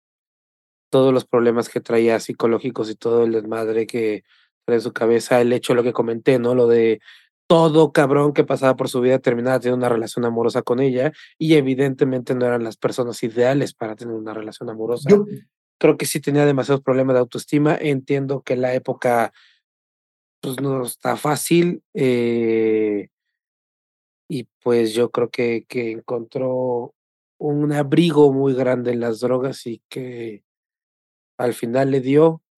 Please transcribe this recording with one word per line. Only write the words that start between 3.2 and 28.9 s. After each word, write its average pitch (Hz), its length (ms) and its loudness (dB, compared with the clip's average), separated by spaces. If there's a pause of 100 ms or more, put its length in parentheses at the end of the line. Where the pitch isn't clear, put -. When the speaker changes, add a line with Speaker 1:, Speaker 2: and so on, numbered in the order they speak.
Speaker 1:
el 113 80 0
desmadre 110 540 -2
que 107 360 -4 (440)
trae 120 100 2
en 113 60 0
su 117 100 -6
cabeza, 117 480 2
el 120 140 2
hecho 120 180 0
de 120 60 2
lo 117 40 4
que 120 120 -2
comenté, 113 440 0
¿no? 120 160 0
Lo 123 140 4
de 113 320 4 (480)
todo 160 420 4
cabrón 143 440 2
que 147 100 4
pasaba 131 320 2
por 131 140 -4
su 127 100 -2
vida 127 180 4
terminaba 123 400 0
teniendo 123 280 -2
una - 60 2
relación 113 340 -4
amorosa 117 340 0
con 123 180 -2
ella 131 320 0 (280)
y 160 160 2
evidentemente 131 800 0
no 123 100 -2
eran 120 200 0
las 110 120 -10
personas 120 460 -6
ideales 123 500 0
para 110 240 -10
tener 117 180 -10
una 110 200 -10
relación 107 340 -12
amorosa. 117 400 -4
Speaker 2:
Yo 202 160 6 (560)
Speaker 1:
Creo 156 160 4
que - 80 -6
sí 143 160 -4
tenía 147 240 0
demasiados 139 380 0
problemas 131 320 0
de 123 60 4
autoestima. 147 600 0
Entiendo 139 600 -2
que 127 140 -4
la 127 180 -2
época, 120 580 -2 (1080)
pues, 131 200 -8
no 135 240 -2
está 120 320 -4
fácil, 170 640 0 (120)
eh, 113 1120 0 (1200)
y, 127 160 -8 (180)
pues, 117 320 2
yo 117 160 0
creo 120 200 -2
que, 117 380 -2
que 120 220 -6
encontró 123 1040 -6 (440)
un 147 340 -2
abrigo 147 600 2
muy 135 220 0
grande 123 380 -2